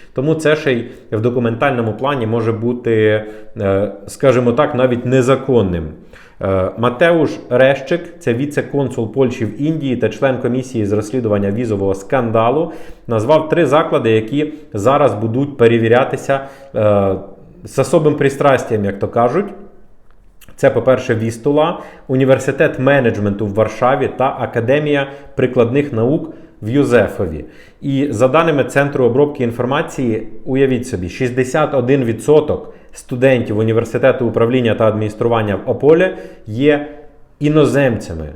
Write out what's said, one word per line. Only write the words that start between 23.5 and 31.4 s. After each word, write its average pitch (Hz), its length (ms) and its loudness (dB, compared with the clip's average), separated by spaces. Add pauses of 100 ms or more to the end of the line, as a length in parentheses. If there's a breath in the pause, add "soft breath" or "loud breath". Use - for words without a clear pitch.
Варшаві 123 640 0
та 131 220 -2
Академія 135 680 0 (280 loud breath)
прикладних 127 580 0
наук 120 400 -2 (280 loud breath)
в 104 80 -6
Юзефові. 107 760 0 (360 loud breath)
І 139 300 -2
за 117 160 2
даними 156 360 2
Центру 139 420 0
обробки 131 380 2
інформації, 123 840 -2 (180)
уявіть 131 420 0
собі, 90 220 -6
шістдесят 131 640 -2